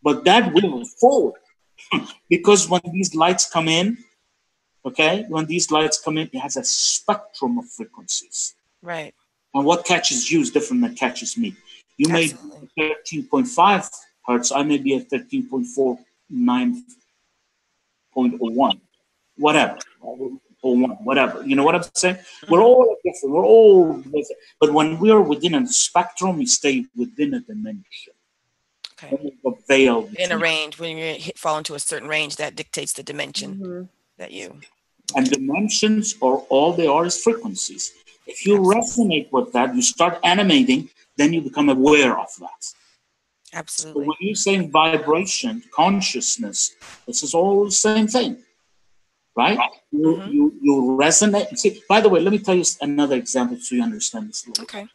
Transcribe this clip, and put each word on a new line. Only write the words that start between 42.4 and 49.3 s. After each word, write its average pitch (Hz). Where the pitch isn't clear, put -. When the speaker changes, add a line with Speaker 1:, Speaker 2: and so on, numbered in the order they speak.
Speaker 1:
that. -
Speaker 2:
Absolutely. 156
Speaker 1:
So 147
when 147
you're 202
saying 196
vibration, 156
consciousness, 165
this -
is 143
all 196
the 202
same 214
thing, 240